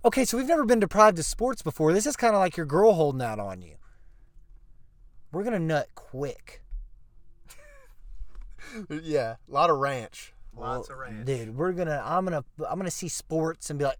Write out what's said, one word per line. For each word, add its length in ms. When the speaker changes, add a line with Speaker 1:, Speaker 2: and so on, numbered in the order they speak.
Speaker 1:
Okay, 200
so 120
we've 100
never 180
been 140
deprived 400
of 60
sports 360
before. 320
This 120
is 100
kinda 220
like 200
your 80
girl 280
holding 280
out 180
on 220
you. 140
We're 120
gonna 160
nut 360
quick. 680
Speaker 2:
<laughs> 60
Yeah, 460
a 20
lot 200
of 60
ranch. 560
Lots 340
Speaker 1:
Well, 80
Speaker 2:
of 60
ranch. 120
Speaker 1:
dude, 320
we're 140
gonna, 340
I'm 200
gonna, 180
I'm 100
gonna 140
see 160
sports 640
and 100
be 60
like, 140